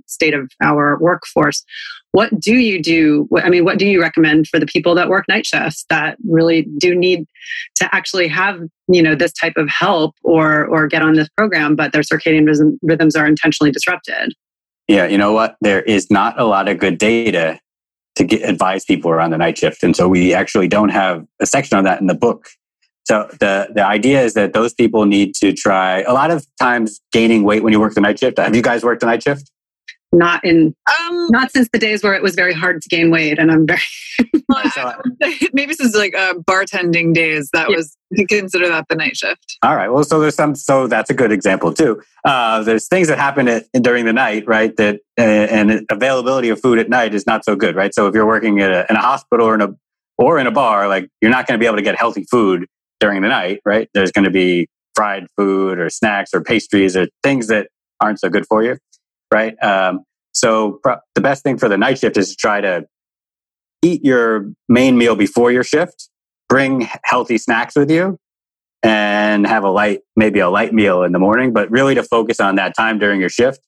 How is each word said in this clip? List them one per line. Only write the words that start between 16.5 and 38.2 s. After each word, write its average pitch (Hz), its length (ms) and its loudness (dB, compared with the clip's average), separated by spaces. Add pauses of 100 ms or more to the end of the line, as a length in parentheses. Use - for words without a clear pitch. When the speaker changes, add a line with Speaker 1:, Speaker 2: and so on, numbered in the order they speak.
Speaker 2:
of 95 100 -2
good 87 200 -2
data 101 600 0 (560)
to - 80 0
get, 90 260 0
advise 95 360 -2
people 85 260 -2
around 82 200 0
the 80 80 -4
night 82 200 -2
shift. - 240 -2
And 87 140 2
so 90 120 2
we 90 260 4
actually 92 340 0
don't 101 220 2
have 92 360 -2 (140)
a 104 60 -2
section 135 300 -2
on 98 80 2
that 92 160 0
in 101 60 -2
the 87 80 0
book. - 340 -2 (580)
So 107 220 -2 (120)
the, 98 340 -2
the 104 100 2
idea 113 380 2
is 110 120 0
that 101 180 0
those 113 200 0
people 110 320 2
need 101 320 2
to 98 160 2
try, 95 500 0
a 123 100 -2
lot 139 180 0
of 156 160 -4 (140)
times 120 400 -2 (120)
gaining 113 300 4
weight 104 220 2
when 110 80 2
you 107 80 4
work 107 140 0
the 104 60 0
night 107 200 0
shift. 127 180 -2
Have 98 160 0
you 120 80 2
guys 120 220 0
worked 117 160 0
the 120 60 -2
night 117 180 0
shift? 143 260 -4 (600)
Speaker 1:
Not 170 320 2
in, 160 320 2 (120)
Speaker 3:
Um, 339 440 -2
Speaker 1:
not 262 180 0
since 247 220 0
the 240 60 -2
days 214 260 -2
where 196 100 2
it 185 80 -4
was 180 140 -2
very 180 180 0
hard 170 280 -4
to - 60 -20
gain 170 220 2
weight, 156 260 0
and 160 140 2
I'm 160 160 4
very 175 140 0 (360)
<laughs> - 320 -2
Speaker 3:
well, 269 220 0
Speaker 2:
So 285 120 -8
Speaker 3:
I 247 120 -6 (100)
would 247 120 -6 (240)
say 330 100 -2
<laughs> - 20 -20
maybe 277 220 -4
since, 240 220 0
like, 208 180 0
uh, 185 200 -2
bartending 175 800 0
days, 156 400 0
that 165 160 0
Speaker 1:
Yeah. 202 100 2
Speaker 3:
was, 156 180 -8 (160)
you 196 120 0